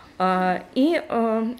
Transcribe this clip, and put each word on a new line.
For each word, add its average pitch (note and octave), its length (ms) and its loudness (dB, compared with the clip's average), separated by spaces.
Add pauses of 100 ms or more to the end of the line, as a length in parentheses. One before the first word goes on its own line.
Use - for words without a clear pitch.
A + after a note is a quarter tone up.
(180)
А, F#3 440 0 (140)
и, D4 260 2
э, A3+ 440 -2 (140)